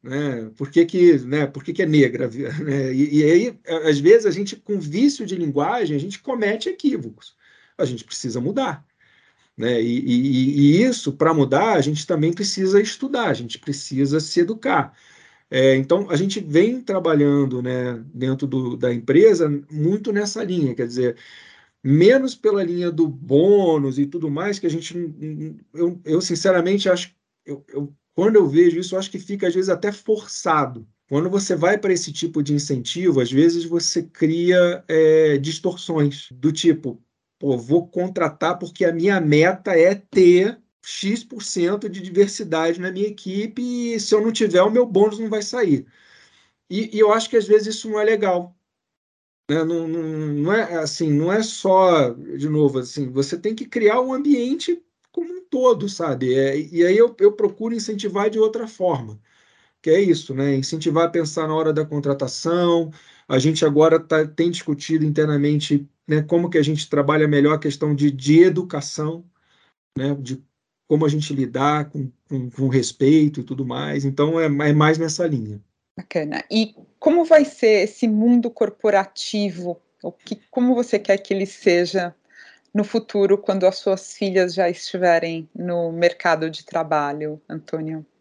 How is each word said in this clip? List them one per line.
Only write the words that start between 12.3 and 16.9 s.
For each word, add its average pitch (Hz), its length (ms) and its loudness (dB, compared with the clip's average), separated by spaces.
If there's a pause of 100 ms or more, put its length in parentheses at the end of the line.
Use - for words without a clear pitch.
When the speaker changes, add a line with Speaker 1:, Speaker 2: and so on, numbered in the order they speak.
Speaker 1:
precisa 196 480 0
estudar, 240 480 -4
a 123 60 0
gente 117 240 -10
precisa 139 600 -4
se 156 200 -2
educar. 175 560 -2 (540)
É, 135 260 4
então, 170 320 0
a 165 80 -2
gente 196 240 -2
vem 185 400 2
trabalhando, 143 800 0